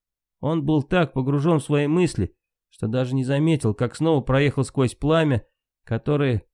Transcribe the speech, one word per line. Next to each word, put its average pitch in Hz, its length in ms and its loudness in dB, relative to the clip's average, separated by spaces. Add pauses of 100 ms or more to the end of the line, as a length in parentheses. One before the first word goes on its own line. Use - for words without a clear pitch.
(400)
Он 151 260 -2
был 151 180 2
так 175 300 0
погружён 143 460 0
в 143 40 -8
свои 147 240 0
мысли, 156 480 0 (340)
что - 180 -6
даже 127 260 -2
не 135 100 0
заметил, 139 500 0
как - 220 -4
снова 156 260 0
проехал 135 420 0
сквозь 123 320 -2
пламя, 151 500 0 (380)
которое 131 600 -2 (100)